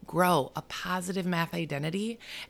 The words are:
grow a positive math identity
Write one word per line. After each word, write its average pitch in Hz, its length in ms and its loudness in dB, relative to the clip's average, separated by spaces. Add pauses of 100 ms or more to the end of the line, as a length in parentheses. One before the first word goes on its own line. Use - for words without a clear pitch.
grow 165 520 4
a 156 60 -6
positive 180 600 -4
math 170 300 2
identity 170 640 -2 (320)